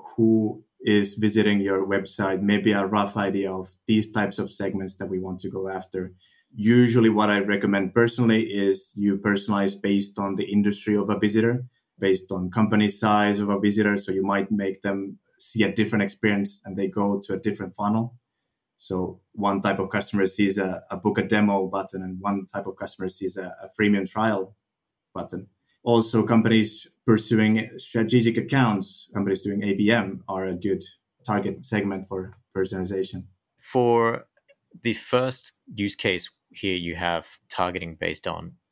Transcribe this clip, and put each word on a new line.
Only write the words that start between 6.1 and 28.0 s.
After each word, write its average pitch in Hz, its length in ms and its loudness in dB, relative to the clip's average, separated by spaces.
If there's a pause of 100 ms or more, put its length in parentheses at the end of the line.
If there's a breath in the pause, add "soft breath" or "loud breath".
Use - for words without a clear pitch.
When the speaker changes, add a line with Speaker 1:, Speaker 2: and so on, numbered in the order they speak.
Speaker 1:
Usually 117 540 6
what 104 200 4
I 104 80 4
recommend 101 560 0
personally 117 520 4
is 98 500 0
you 101 220 2
personalize 98 640 0
based 101 380 0
on 98 160 -4
the 95 180 -6
industry 104 460 2
of 101 140 0
a 98 80 0
visitor, 110 460 2 (340 soft breath)
based 95 320 0
on 90 180 -4
company 104 380 4
size 104 520 2
of 101 100 0
a 98 100 0
visitor. 104 360 2
So 101 160 -4
you 95 120 0
might 98 280 -2
make 98 300 -2
them 98 380 -6 (180)
see - 240 -2
a 98 100 4
different 104 300 0
experience 98 640 -2
and 98 100 -10
they 98 120 -2
go 101 380 -2
to 101 80 -6
a 95 40 -2
different 98 380 -4
funnel. 113 400 0 (640)
So 92 440 -6 (120)
one 101 280 0
type 98 160 2
of 95 140 -4
customer 101 340 0
sees 98 320 2
a, 92 320 -2
a 95 80 -8
book 98 220 0
a - 20 4
demo 101 460 2
button 95 340 -6
and 92 180 -10
one 98 320 -2
type 101 140 -8
of - 120 -10
customer 95 300 -8
sees 92 300 -8
a, 90 240 -10
a - 80 -16 (100)
freemium 101 300 2
trial 107 460 -2 (580)
button. 92 320 -10 (380)
Also, 113 380 4
companies 110 640 2 (220)
pursuing 110 600 4 (100)
strategic 113 600 2